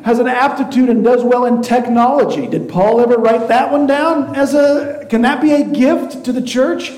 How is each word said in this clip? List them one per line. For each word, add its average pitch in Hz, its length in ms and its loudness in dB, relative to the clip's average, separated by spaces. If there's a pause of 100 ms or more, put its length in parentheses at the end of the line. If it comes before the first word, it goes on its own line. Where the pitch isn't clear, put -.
has 233 160 0
an 247 80 0
aptitude 254 600 0
and 214 140 2
does 240 200 2
well 247 240 2
in 233 160 0
technology, 233 840 0
did 131 220 -6
Paul 214 320 2
ever 240 160 2
write 226 320 0
that 277 240 0
one 294 160 0
down 294 480 -2
as 277 180 0
a, 285 540 0
can 226 140 0
that 285 180 0
be 302 120 2
a 285 120 2
gift - 600 -2
to 247 80 -4
the 254 100 -4
church? 285 560 -4